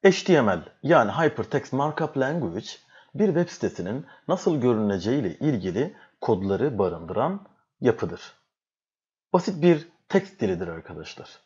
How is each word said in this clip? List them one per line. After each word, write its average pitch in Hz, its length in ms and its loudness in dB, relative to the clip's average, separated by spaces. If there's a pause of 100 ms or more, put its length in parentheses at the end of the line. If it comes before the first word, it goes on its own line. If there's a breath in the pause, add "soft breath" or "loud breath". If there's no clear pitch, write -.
H 185 180 6
T 165 180 6
M 104 100 4
L 85 120 -2 (200)
yani 127 280 4
Hypertext 147 640 -2
Markup 147 440 -2
Language 131 500 -4 (480 soft breath)
bir 214 100 2
web 175 240 0
sitesinin 101 560 -6 (220 loud breath)
nasıl 165 340 0
görüneceği 110 600 2
ile 90 160 -4
ilgili 135 600 -2 (240 soft breath)
kodları 98 580 0
barındıran 92 680 -2 (340)
yapıdır. 101 520 -2 (1000)
Basit 180 280 0
bir 165 280 4 (200)
text - 320 -2
dilidir 92 260 -2
arkadaşlar. 82 800 -14